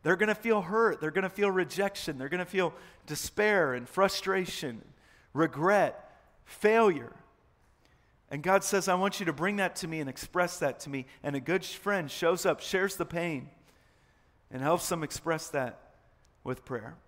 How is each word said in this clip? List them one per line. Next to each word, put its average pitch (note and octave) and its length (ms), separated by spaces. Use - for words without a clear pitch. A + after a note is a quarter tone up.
They're F3 120
gonna G#3+ 200
feel G#3+ 260
hurt. G3 380
They're D#3 120
gonna F#3 180
feel G3+ 220
rejection. F#3 640
They're C3+ 120
gonna F3+ 160
feel F3+ 280
despair F3+ 680
and B2 140
frustration, F#3 920
regret, D#3+ 760
failure. G#3 680
And C#3+ 100
God F#3+ 220
says, F#3+ 240
"I F3+ 80
want F#3+ 240
you G3 80
to D#3 60
bring F#3+ 240
that F#3 200
to E3+ 100
me D#3+ 120
and C#3 100
express F3 500
that C#3 220
to - 80
me." C3+ 160
And C#3+ 120
a C#3 40
good E3 240
sh-, - 120
friend F#3 340
shows F3 360
up, D#3+ 160
shares F#3+ 340
the E3+ 100
pain, E3 440
and B2+ 120
helps E3 280
them E3 140
express - 460
that B2+ 300
with - 220
prayer. B2+ 300